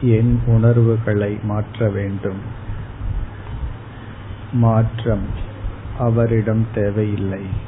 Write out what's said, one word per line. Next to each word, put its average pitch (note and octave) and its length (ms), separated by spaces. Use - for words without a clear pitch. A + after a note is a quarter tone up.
என் A#2 240
உணர்வுகளை A2+ 840
மாற்ற G#2+ 460
வேண்டும். G2 520
மாற்றம் A2+ 720
அவரிடம் A2+ 720
தேவையில்லை. G2+ 720